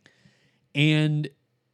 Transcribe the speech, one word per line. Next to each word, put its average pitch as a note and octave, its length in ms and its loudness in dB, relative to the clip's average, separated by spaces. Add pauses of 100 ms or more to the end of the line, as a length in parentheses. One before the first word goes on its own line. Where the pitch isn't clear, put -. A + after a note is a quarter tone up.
(760)
and D3+ 540 0 (460)